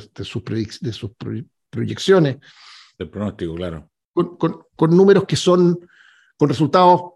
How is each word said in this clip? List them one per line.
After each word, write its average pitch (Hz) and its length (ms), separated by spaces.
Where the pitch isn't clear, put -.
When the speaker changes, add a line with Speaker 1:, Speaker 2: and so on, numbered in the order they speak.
Speaker 1:
de 98 100
sus - 180
predic-, 110 380
de 117 120
sus - 200
proy-, 110 360
proyecciones. 131 680
Speaker 2:
Del 87 120
pronóstico, 95 440
claro. 85 360
Speaker 1:
Con, - 240
con, - 240
con 160 200
números 190 280
que 147 120
son, 180 440
con 147 120
resultados 175 540